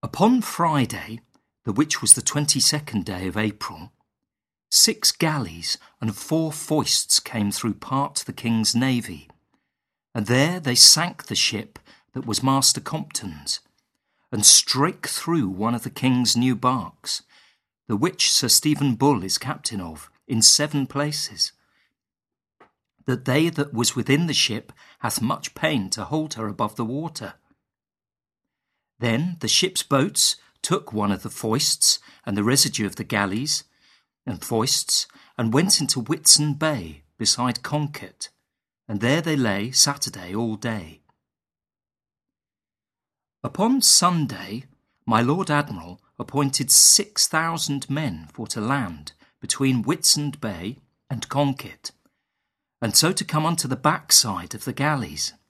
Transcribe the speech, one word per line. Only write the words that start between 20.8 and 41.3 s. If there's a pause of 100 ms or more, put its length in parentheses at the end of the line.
places, (1500)
that
they
that
was
within
the
ship (280)
hath
much
pain
to
hold
her
above
the
water. (1600)
Then
the
ship's
boats (240)
took
one
of
the
foists (280)
and
the
residue
of
the
galleys (600)
and
foists, (320)
and
went
into
Whitsun
Bay (160)
beside
Conket, (600)
and
there
they
lay
Saturday
all
day. (2500)